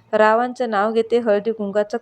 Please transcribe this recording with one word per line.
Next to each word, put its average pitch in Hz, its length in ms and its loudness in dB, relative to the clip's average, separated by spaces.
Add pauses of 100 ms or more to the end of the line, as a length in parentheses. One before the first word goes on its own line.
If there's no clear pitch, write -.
(140)
रावांचं 233 560 2
नाव 214 220 0
घेते 226 280 0
हळदी 214 320 0
कुंकाचं 208 500 -4